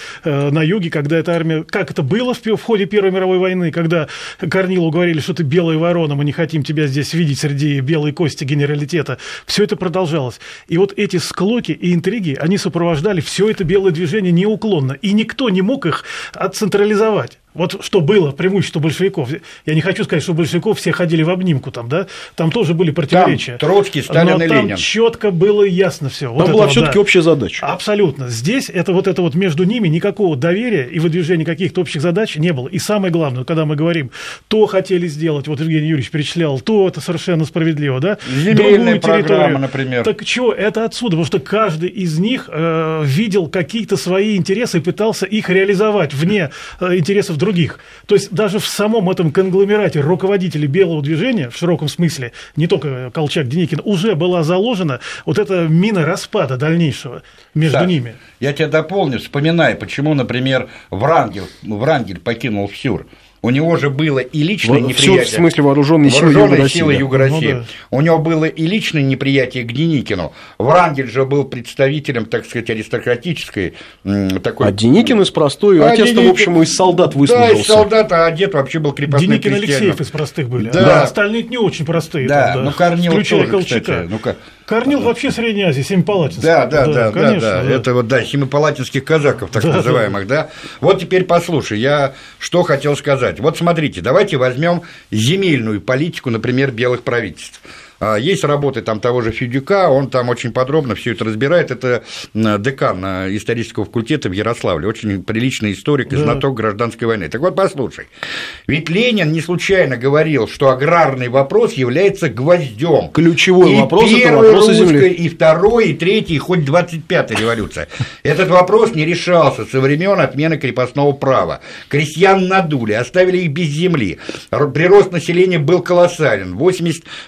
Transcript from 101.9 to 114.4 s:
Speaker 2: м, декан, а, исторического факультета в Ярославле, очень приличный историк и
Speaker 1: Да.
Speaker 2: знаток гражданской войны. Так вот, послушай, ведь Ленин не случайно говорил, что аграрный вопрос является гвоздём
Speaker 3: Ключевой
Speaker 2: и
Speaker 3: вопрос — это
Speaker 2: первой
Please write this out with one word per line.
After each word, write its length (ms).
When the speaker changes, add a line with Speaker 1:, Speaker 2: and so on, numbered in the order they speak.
Speaker 2:
м, 260
декан, 420
а, 320
исторического 500
факультета 440
в 40
Ярославле, 540
очень 360
приличный 500
историк 400
и 20
Speaker 1:
Да. 60
Speaker 2:
знаток 320
гражданской 540
войны. 200
Так 140
вот, 140
послушай, 500
ведь 220
Ленин 420
не 100
случайно 560
говорил, 500
что 220
аграрный 600
вопрос 440
является 560
гвоздём 800
Speaker 3:
Ключевой 640
Speaker 2:
и 60
Speaker 3:
вопрос — 320
это 40
Speaker 2:
первой 360